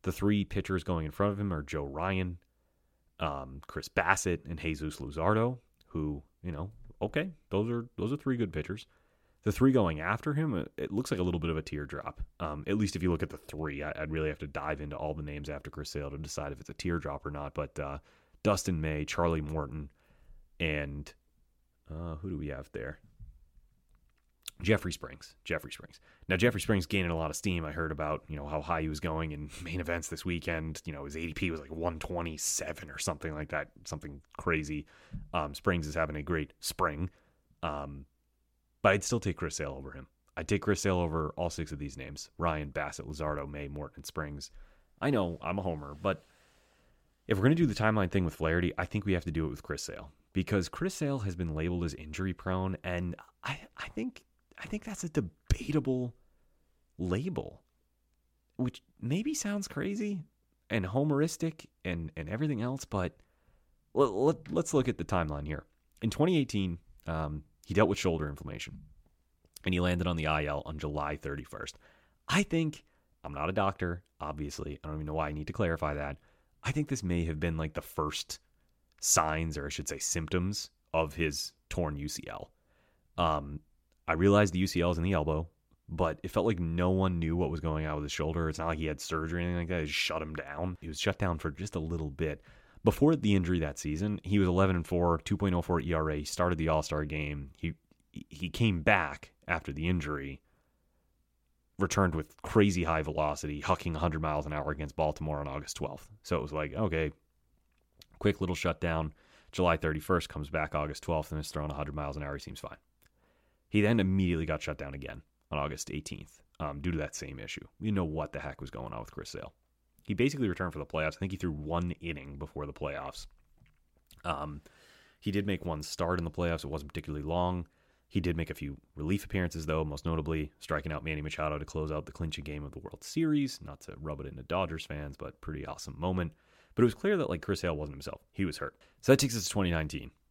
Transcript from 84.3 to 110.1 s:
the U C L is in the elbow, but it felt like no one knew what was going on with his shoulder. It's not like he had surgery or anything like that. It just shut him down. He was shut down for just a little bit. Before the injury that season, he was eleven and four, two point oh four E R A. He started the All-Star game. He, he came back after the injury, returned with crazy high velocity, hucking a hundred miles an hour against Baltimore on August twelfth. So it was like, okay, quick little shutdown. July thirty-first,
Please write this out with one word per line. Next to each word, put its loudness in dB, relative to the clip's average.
the 2
U 4
C 2
L 6
is 2
in 2
the 4
elbow, 2
but 0
it -6
felt 4
like 4
no 4
one 4
knew 2
what 2
was -2
going 0
on -2
with -2
his -4
shoulder. 0
It's -4
not 0
like 0
he 0
had -2
surgery -2
or 0
anything 0
like -2
that. 0
It 0
just -2
shut 0
him -6
down. -4
He -10
was -8
shut 0
down 2
for -2
just -8
a -2
little -2
bit. -2
Before 8
the 6
injury 4
that -2
season, -2
he 4
was 8
eleven 6
and 2
four, 4
two 0
point 4
oh 4
four 2
E 0
R 4
A. 0
He -4
started 2
the 2
All-Star 2
game. -4
He, -4
he -8
came 2
back 2
after -2
the -2
injury, -2
returned 4
with -6
crazy 6
high 2
velocity, 0
hucking 0
a -4
hundred 2
miles 0
an -4
hour -2
against -6
Baltimore 0
on -4
August -8
twelfth. -6
So 0
it 2
was -6
like, -2
okay, 2
quick 2
little 0
shutdown. 0
July 6
thirty-first, 2